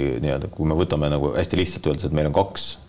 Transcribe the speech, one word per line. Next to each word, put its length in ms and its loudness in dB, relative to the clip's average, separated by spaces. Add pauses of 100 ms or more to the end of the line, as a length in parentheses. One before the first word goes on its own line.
(200)
nii-öelda, 320 -2
kui 160 -2
me 80 4
võtame 340 2
nagu 260 0
hästi 220 0
lihtsalt 300 -2
öeldes, 180 0
et 60 -2
meil 160 2
on 80 0
kaks 420 0 (120)